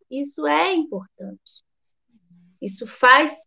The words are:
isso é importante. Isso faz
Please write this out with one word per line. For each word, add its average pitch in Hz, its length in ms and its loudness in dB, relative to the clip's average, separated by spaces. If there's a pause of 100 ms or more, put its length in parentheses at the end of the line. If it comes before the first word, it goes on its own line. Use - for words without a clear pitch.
(100)
isso 285 340 -10
é 311 300 0
importante. 196 880 -10 (1000)
Isso 202 240 -12
faz 262 460 4 (160)